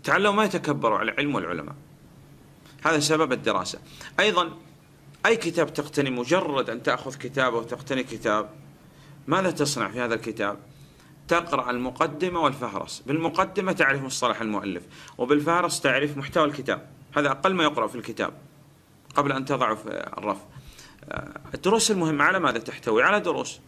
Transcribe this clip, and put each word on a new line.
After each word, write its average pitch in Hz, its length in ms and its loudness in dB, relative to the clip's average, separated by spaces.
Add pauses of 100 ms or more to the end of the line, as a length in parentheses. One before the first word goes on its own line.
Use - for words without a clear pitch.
تعالوا 190 300 2
ما 214 100 2
يتكبروا 143 540 0
على 110 140 0
العلم 143 240 -2
والعلماء، 85 400 -6 (1080)
هذا 156 140 4
سبب 151 320 2
الدراسة. 101 480 0 (400)
أيضًا 175 380 2 (680)
أي 226 120 6
كتاب 165 360 0
تقتني، 143 360 -2
مجرد 135 600 0
أن 117 140 -6
تأخذ 131 320 -2
كتاب 127 400 0
أو 113 80 -2
تقتني 123 400 -6
كتاب، 107 460 -2 (800)
ماذا 180 240 2
تصنع 139 400 -2
في 120 80 -6
هذا 117 140 0
الكتاب؟ 107 440 -2 (720)
تقرأ 143 440 0
المقدمة 151 680 -2
والفهرس. 120 680 -2
بالمقدمة 180 640 0
تعرف 139 300 4
مصطلح 123 400 -2
المؤلف، 98 420 -2 (340)
وبالفهرس 151 640 2
تعرف 143 360 2
محتوى 151 280 0
الكتاب، 123 440 -4 (280)
هذا 143 140 2
أقل 190 220 2
ما 170 100 2
يقرأ 123 240 2
في 127 80 -8
الكتاب 110 380 -6 (840)
قبل 143 160 2
أن 135 140 -2
تضعه 123 300 2
في 107 140 -12 (280)
الرف. 104 200 -4 (720)
آه، - 180 -8 (260)
الدروس 214 380 2
المهمة 160 320 2
على 185 160 4
ماذا 127 200 2
تحتوي؟ 117 440 0
على 196 160 6
دروس. 143 480 -4